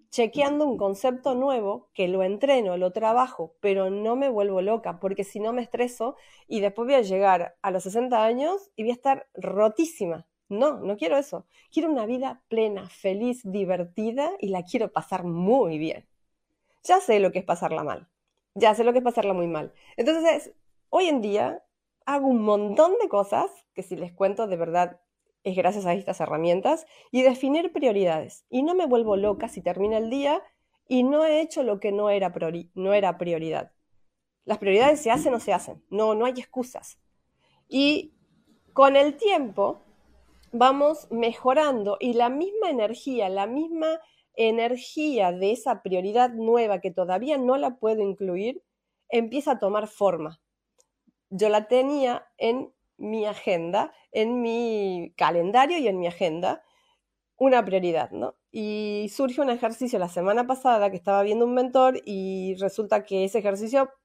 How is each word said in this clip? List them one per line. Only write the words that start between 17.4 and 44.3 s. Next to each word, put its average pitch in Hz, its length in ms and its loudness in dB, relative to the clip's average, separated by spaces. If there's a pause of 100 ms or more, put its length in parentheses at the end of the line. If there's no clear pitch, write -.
pasarla 165 380 -4
mal. 123 260 -10 (440)
Ya 214 200 6
sé 226 100 0
lo 240 80 4
que 247 60 0
es 247 60 0
pasarla 226 280 0
muy 175 140 -2
mal. 156 260 -8 (240)
Entonces, 311 560 0 (380)
hoy 370 160 4
en 285 160 0
día 214 420 -2 (400)
hago 277 220 -2
un 240 160 4
montón 214 580 4
de 415 80 0
cosas 214 420 0 (220)
que 185 100 -10
si 185 140 -10
les 175 160 -10
cuento 202 340 -2
de 185 100 -4
verdad 170 440 -2 (420)
es 185 140 -4
gracias 185 300 0
a 175 80 2
estas 190 260 -6
herramientas 175 640 0 (240)
y 254 120 0
definir 277 500 2
prioridades. 196 800 -2
Y 254 120 -2
no 330 120 0
me 370 100 0
vuelvo 233 320 2
loca 202 320 -2
si 185 140 -16
termina 190 340 -2
el 226 140 -4
día 277 320 -2 (440)
y 254 160 2
no 285 220 2
he 311 160 2
hecho 311 220 -4
lo 208 180 -2
que 208 120 -2
no 208 180 0
era 190 200 0
priori-, 170 440 -6
no 190 180 -2
era 196 240 2
prioridad. 160 560 -6 (720)
Las 208 140 -2
prioridades 233 420 4
se 226 100 -2
hacen 277 220 2
o 226 80 -2
se 208 140 0
hacen. - 340 -8
No, 214 260 0
no 220 120 0
hay 262 60 -2
excusas. - 640 -12 (680)
Y 285 440 2 (640)
con 277 220 8
el 285 200 6
tiempo 285 640 0 (720)
vamos 277 580 2
mejorando 233 880 0
y 240 140 -2
la 233 160 2
misma 370 420 -2
energía, 233 580 -2
la 196 180 -2
misma 320 540 -4 (340)